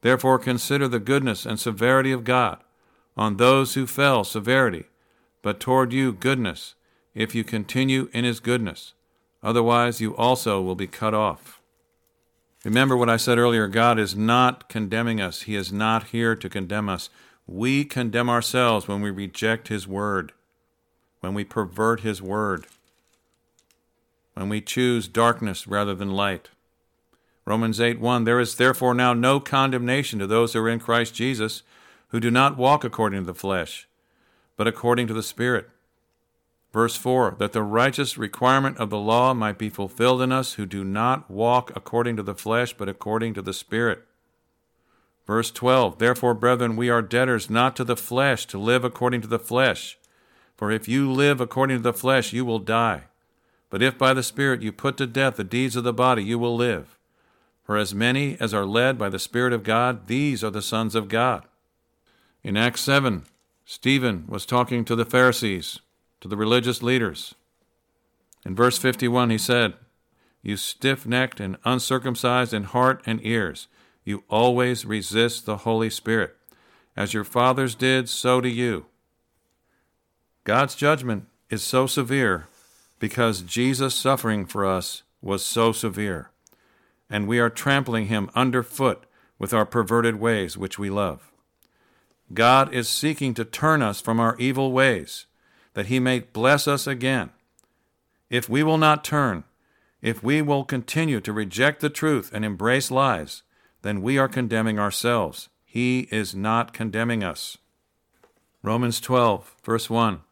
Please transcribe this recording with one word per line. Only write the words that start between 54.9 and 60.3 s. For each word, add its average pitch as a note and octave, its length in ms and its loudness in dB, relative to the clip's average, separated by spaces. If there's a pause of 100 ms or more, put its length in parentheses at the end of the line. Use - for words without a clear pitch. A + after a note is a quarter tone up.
to C3+ 100 -4
death C3 280 0
the G#2+ 80 -6
deeds A#2+ 320 -2
of B2 80 -2
the A#2+ 100 0
body, B2 300 2
you A#2 160 -2
will A#2+ 160 0
live. A#2 420 -2 (680)
For G#2 140 -2
as G2 160 -2
many C3 460 0
as G#2+ 140 -2
are G2+ 120 0
led A#2+ 320 2
by G#2 120 -2
the F#2+ 100 -6
Spirit B2 340 -2
of A2 100 -4
God, A2 440 0
these B2+ 360 -2